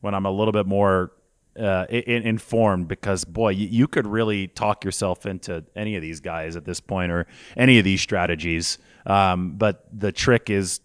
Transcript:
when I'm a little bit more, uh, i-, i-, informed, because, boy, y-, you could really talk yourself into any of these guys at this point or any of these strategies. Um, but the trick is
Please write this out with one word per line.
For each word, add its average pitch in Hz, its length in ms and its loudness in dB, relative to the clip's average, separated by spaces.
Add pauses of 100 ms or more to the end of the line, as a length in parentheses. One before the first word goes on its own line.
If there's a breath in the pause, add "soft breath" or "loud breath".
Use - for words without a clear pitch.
when 104 120 -4
I'm 98 140 -2
a 95 40 0
little 107 200 0
bit 104 160 0
more, 98 460 2 (460)
uh, 95 300 0
i-, 120 180 -2
i-, 120 180 0
informed, 110 640 0
because, 95 380 -4
boy, 107 280 0
y-, 98 180 -2
you 117 160 4
could 135 180 -2
really 104 440 -2
talk - 360 -4
yourself 92 400 -4
into 90 400 -8 (100)
any 107 200 -6
of 85 80 -6
these 80 160 -10
guys 82 360 -8
at 85 100 -10
this 90 140 -8
point 90 320 -4
or 85 140 -2 (320 loud breath)
any 123 220 8
of 95 60 4
these 95 160 2
strategies. 85 760 -2 (300 soft breath)
Um, 92 500 2
but 104 340 0
the 104 200 -4
trick 117 400 2
is 98 340 -2